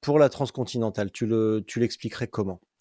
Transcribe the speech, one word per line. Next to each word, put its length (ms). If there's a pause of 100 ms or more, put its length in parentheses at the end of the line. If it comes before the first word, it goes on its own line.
pour 180
la 100
transcontinentale, 800
tu 140
le, 400
tu 140
l'expliquerais 480
comment ? 320 (220)